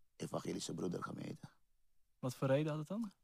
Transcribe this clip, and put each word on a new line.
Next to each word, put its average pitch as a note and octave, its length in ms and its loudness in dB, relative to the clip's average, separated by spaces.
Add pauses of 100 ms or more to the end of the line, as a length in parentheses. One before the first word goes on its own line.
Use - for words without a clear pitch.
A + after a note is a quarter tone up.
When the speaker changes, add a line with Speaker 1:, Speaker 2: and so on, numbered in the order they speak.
(160)
Speaker 1:
Evangelische E2+ 580 -2
Broedergemeente. - 760 -2 (680)
Speaker 2:
Wat B2+ 160 -2
voor - 120 0
reden C#3+ 240 6
had D3+ 80 -2
het D3+ 100 -6
dan? G#3 240 -4 (120)